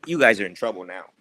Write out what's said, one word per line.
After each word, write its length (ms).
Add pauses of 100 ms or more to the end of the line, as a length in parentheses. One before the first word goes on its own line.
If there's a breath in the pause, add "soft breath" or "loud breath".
You 140
guys 220
are 60
in 80
trouble 300
now. 200 (160)